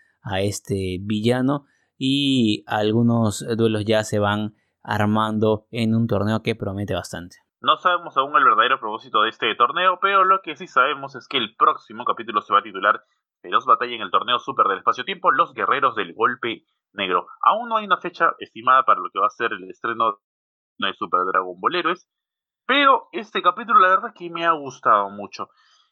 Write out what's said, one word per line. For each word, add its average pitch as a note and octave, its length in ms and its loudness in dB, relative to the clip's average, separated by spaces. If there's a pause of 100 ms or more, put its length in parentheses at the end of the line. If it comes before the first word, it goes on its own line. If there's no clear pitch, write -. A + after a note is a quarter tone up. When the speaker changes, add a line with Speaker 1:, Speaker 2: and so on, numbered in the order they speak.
(220)
Speaker 1:
a F#2+ 200 -4
este G2 600 -4
villano, A#2+ 640 0 (340)
y C3+ 680 0
algunos A2 760 2 (140)
duelos A2 280 2
ya G#2+ 180 2
se G#2+ 160 -2
van G#2 340 0 (300)
armando G#2+ 880 0
en A2+ 240 0
un A2+ 100 2
torneo G#2+ 380 0
que A#2 100 -2
promete G2 400 -6
bastante. F2 440 -10 (220)
Speaker 2:
No C#3+ 180 0
sabemos E3+ 400 -2
aún C#3+ 200 0
el C#3+ 60 6
verdadero B2 360 4
propósito A2 440 -2
de A2 60 2
este G#2+ 260 -2
torneo, F3 440 2
pero G3 240 2
lo F#3+ 200 4
que D#3 120 -10
sí D#3+ 120 -16
sabemos C#3 480 -2
es A#2 120 -16
que C3+ 100 -4
el A2+ 180 -2
próximo A#2 500 0
capítulo G#2+ 360 -2
se G#2+ 120 -2
va G2+ 60 4
a G#2 40 0
titular G2+ 380 0 (400)
Feroz G#2 240 -2
Batalla B2 300 0
en A2 60 -10
el G2 100 -8
Torneo G#2+ 260 -2
Super B2 300 -8
del G2 100 -2
Espacio-Tiempo, B2+ 540 -2
Los C#3+ 240 -2
Guerreros A#2 400 -2
del F#2 180 -6
Golpe A#2+ 520 -4 (280)
Negro. F2+ 340 -2 (140)
Aún A3 260 0
no A3+ 100 -4
hay G#3+ 80 -4
una F#3 120 0
fecha E3+ 400 -4
estimada B2 460 0
para G#2 160 2
lo F2+ 120 -8
que G2+ 80 -4
va G2+ 60 4
a G#2 60 0
ser A#2 220 -4
el F#2 160 -10
estreno A2+ 500 -4 (580)
de G2 160 -4
Super F2+ 320 -2
Dragon F#2 340 -2
Ball A#2 160 0
Heroes, F3 320 -4 (600)
pero C#4 440 4
este G#3+ 300 -6
capítulo G3+ 380 2
la F#3 100 6
verdad G3+ 240 0
es - 60 -20
que F3 100 -10
me E3+ 160 -6
ha E3+ 60 4
gustado B2 580 0
mucho. G2+ 400 -12 (420)